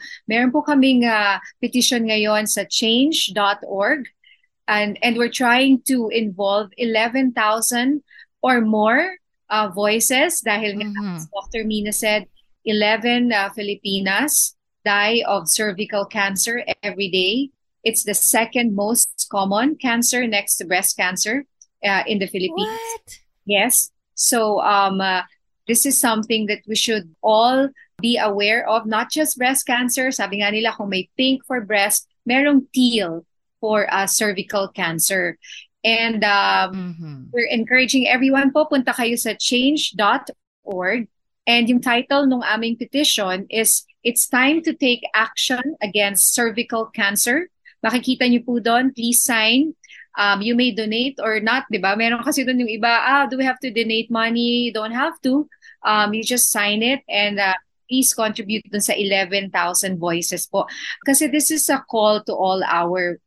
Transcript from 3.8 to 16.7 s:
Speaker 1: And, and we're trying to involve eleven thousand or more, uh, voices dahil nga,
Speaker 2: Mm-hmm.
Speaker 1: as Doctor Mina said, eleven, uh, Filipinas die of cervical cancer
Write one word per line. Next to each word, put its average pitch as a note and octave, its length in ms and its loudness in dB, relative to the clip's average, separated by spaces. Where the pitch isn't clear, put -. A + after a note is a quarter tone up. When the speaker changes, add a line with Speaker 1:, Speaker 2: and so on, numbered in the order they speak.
Speaker 1:
And, G#3 400 0
and A#3 160 0
we're A#3+ 80 2
trying B3+ 640 4
to A#3+ 160 0
involve G3+ 720 -2
eleven A#3+ 560 0
thousand A#3+ 640 0
or B3 240 2
more, A3+ 560 2
uh, G#3 240 -2
voices A3+ 640 0
dahil G#3 400 -2
nga, G#3 80 -8
Speaker 2:
Mm-hmm. G3+ 320 -6
Speaker 1:
as D#3+ 160 -12
Doctor A3 320 -8
Mina G#3+ 240 -4
said, G#3+ 400 -2
eleven, A3+ 720 2
uh, G3 160 0
Filipinas G3+ 1040 -2
die G#3 400 2
of F#3+ 240 -2
cervical G#3 560 -2
cancer G3+ 560 -2